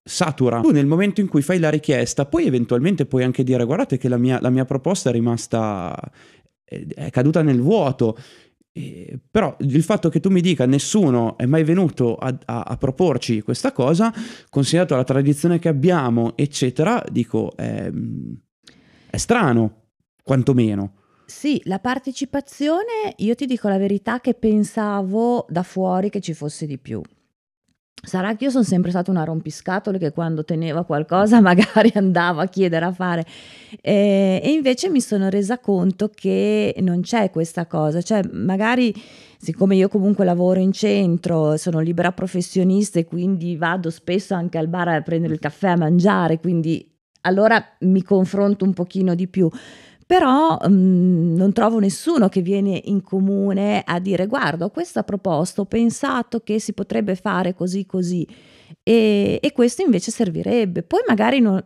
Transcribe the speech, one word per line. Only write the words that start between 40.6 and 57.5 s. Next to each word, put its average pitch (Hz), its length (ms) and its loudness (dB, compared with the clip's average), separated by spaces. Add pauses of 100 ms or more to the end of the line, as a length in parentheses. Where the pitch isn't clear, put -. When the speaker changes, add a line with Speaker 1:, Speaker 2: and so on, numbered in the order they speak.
Speaker 2:
centro, 170 840 0
sono 160 220 -2
libera 170 320 0
professionista 185 880 0
e 165 60 -2
quindi 175 500 -4
vado 170 340 -4
spesso 185 440 -4
anche 175 240 -4
al 160 100 -2
bar 175 220 -2
a 156 120 0
prendere 165 320 -2
il 151 60 -6
caffè, 165 300 -2
a 170 80 4
mangiare, 170 640 2
quindi 165 460 -2 (360)
allora 202 420 2 (180)
mi 185 220 4
confronto 202 600 2
un 196 80 2
pochino 180 420 -2
di 180 120 -4
più. 180 220 2 (640)
Però, 320 460 4 (100)
mm, 180 720 4
non 190 160 2
trovo 226 260 2
nessuno 208 480 0
che 196 140 0
viene 196 420 -2
in 196 180 -2
comune 196 840 0
a 175 160 -2
dire, 185 260 -2
"Guarda, 180 380 -2
ho 214 40 -4
questa - 340 -6
proposta, 185 580 -2
ho 196 40 -2
pensato 233 760 -2
che 220 180 -4
si 214 140 -8
potrebbe 208 420 -4
fare 185 380 -2